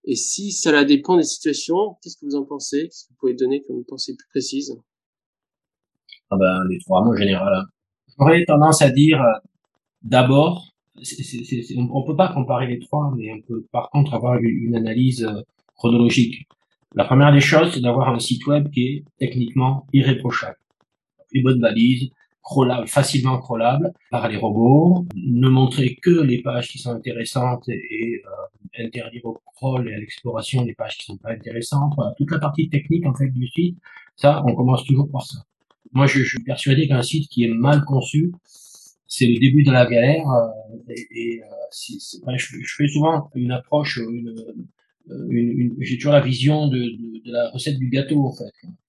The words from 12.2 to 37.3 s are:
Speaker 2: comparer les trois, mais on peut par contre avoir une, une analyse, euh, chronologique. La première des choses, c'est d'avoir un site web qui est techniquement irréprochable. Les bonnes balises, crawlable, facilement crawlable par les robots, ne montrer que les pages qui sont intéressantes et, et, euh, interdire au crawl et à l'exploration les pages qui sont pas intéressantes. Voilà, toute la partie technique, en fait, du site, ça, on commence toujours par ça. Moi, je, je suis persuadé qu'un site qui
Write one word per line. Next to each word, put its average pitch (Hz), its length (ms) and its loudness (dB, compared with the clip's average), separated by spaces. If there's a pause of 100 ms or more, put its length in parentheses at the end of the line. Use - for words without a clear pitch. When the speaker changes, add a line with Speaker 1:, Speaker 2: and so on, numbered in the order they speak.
Speaker 2:
comparer 127 360 -4
les 120 100 -6
trois, 147 360 -4
mais 110 200 -8
on 107 80 -16
peut 113 280 -10
par 120 200 -6
contre 143 240 2
avoir 120 240 0
une, 117 100 2
une 113 280 -2
analyse, 117 480 0
euh, 107 180 -6 (340)
chronologique. 120 720 2 (460)
La - 100 2
première 143 300 6
des 139 80 8
choses, 160 320 4
c'est 135 60 -4
d'avoir 123 280 2
un 120 100 -2
site - 280 -4
web 147 240 0
qui 123 160 -2
est 147 180 -6 (140)
techniquement 127 760 -2
irréprochable. 131 640 0 (760)
Les 135 100 2
bonnes 127 180 2
balises, 117 480 2 (340)
crawlable, 123 460 -2
facilement 135 500 0
crawlable 131 540 -2 (180)
par 120 160 -4
les 107 120 -6
robots, 139 760 4
ne 123 360 2
montrer 131 460 2
que - 120 0
les 143 320 4
pages 120 280 -4
qui - 100 -16
sont 123 140 -8
intéressantes 120 760 -6
et, 117 60 -6
et, 113 500 -8
euh, - 640 -14
interdire 117 400 -12
au 113 100 -10 (180)
crawl 127 320 -4
et 107 60 -10
à 101 60 -10
l'exploration 113 680 -6
les 113 100 -6
pages - 220 -10
qui - 80 -16
sont 98 140 -16
pas 113 140 -10
intéressantes. 117 640 -4
Voilà, 113 200 -4
toute 143 140 -4
la 160 80 -2
partie 151 320 -2
technique, 165 340 -2
en 131 100 0
fait, 135 140 -2
du 123 200 -4
site, 175 280 -2 (400)
ça, 143 300 4
on 117 80 2
commence 127 300 2
toujours 139 260 2
par 131 160 -8
ça. - 140 -16 (520)
Moi, 135 140 4
je, 135 140 2
je - 160 -2
suis 117 60 -8
persuadé 135 460 0
qu'un 127 140 2
site 143 260 -4
qui 120 160 0